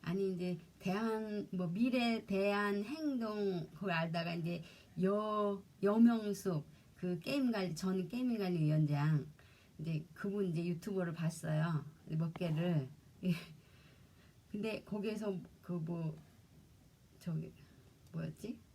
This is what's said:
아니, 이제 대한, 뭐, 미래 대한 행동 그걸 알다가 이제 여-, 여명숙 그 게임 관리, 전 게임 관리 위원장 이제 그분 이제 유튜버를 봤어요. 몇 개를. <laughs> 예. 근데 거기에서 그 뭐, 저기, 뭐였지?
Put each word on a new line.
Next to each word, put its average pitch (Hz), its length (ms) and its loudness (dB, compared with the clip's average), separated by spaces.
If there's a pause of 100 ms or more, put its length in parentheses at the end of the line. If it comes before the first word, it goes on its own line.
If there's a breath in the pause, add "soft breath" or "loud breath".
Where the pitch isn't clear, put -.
(120)
아니, 190 220 0
이제 175 260 -2 (180)
대한, 214 760 -2
뭐, 180 140 -2
미래 233 580 2
대한 202 580 2
행동 220 880 -2
그걸 190 180 -4
알다가 165 420 0
이제 170 280 -4 (400 loud breath)
여-, 208 640 2 (180)
여명숙 208 840 4 (320 loud breath)
그 180 220 -2
게임 262 300 0
관리, 190 260 0
전 185 340 0
게임 247 280 0
관리 180 220 0
위원장 151 680 4 (540 loud breath)
이제 156 340 -4
그분 202 340 -2
이제 170 180 0
유튜버를 175 480 -2
봤어요. 160 720 0 (220)
몇 160 260 0
개를. 160 560 2 (180)
<laughs> - 160 -18
예. 185 80 2 (1200 loud breath)
근데 208 320 -4
거기에서 208 500 -4 (280)
그 175 120 -6
뭐, 165 480 -4 (1000)
저기, 160 340 -6 (600 loud breath)
뭐였지? 165 440 -6 (180)